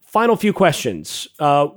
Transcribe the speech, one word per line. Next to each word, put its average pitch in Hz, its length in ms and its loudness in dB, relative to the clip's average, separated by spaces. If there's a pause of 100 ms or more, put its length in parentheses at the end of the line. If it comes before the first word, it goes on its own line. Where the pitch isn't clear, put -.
final 226 340 0
few 208 180 0
questions. 123 760 -2 (100)
Uh, 143 280 2 (100)